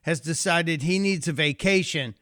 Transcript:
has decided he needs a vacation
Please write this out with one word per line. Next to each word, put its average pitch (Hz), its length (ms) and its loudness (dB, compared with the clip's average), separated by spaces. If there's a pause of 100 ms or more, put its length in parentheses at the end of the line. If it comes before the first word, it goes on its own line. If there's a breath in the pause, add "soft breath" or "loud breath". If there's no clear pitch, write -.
has 156 180 -2
decided 165 640 0
he 185 160 2
needs 196 280 0
a 165 60 0
vacation 151 880 0